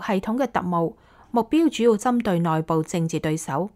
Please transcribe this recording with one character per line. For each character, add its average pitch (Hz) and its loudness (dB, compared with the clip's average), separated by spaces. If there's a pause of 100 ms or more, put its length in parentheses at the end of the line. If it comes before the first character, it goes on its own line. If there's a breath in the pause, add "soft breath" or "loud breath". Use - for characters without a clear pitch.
系 220 -2
統 196 -2
嘅 262 -2
特 - -2
務 175 -2 (360 soft breath)
目 233 0
標 302 2
主 220 -2
要 240 6
針 240 2
對 185 0
內 160 0
部 160 0
政 165 -2
治 160 -2
對 156 -2
手。 160 -4